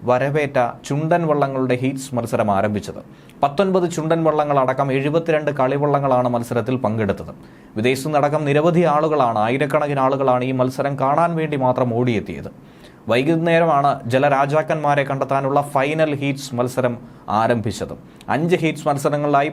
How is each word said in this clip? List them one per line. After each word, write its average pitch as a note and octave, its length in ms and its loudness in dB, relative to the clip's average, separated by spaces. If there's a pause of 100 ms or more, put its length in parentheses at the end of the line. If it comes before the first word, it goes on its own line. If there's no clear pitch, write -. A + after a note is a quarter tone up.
വരവേറ്റ C3 840 0
ചുണ്ടൻ D#3+ 400 0
വള്ളങ്ങളുടെ C3+ 560 0
ഹീറ്റ്സ് C3+ 320 -4
മത്സരം A#2 360 -2
ആരംഭിച്ചത്. G2+ 800 -4 (140)
പത്തൊൻപത് F3+ 480 0
ചുണ്ടൻ E3 340 0
വള്ളങ്ങളടക്കം C#3+ 680 2
എഴുപത്തിരണ്ട് D3+ 580 0
കളിവള്ളങ്ങളാണ് C#3 800 2
മത്സരത്തിൽ A#2+ 480 -2
പങ്കെടുത്തത്. G#2 580 -2 (420)
വിദേശത്തു B2+ 320 0
നിന്നടക്കം D3+ 360 0
നിരവധി D3+ 360 2
ആളുകളാണ്, D3 580 2
ആയിരക്കണക്കിന് C#3 640 0
ആളുകളാണ് C3 440 2
ഈ C3 80 -2
മത്സരം C3 460 -2
കാണാൻ D#3+ 380 0
വേണ്ടി D#3 200 -2
മാത്രം B2+ 380 0
ഓടിയെത്തിയത്. G#2+ 560 -2 (580)
വൈകുന്നേരമാണ് D#3 1000 2
ജലരാജാക്കന്മാരെ C#3+ 960 2
കണ്ടെത്താനുള്ള C3+ 600 0
ഫൈനൽ D3 520 0
ഹീറ്റ്സ് C#3 400 -4
മത്സരം B2 440 -2 (300)
ആരംഭിച്ചത്. A2 680 -2 (300)
അഞ്ച് E3 280 0
ഹീറ്റ്സ് D#3 320 -2
മത്സരങ്ങളിലായി D3 640 0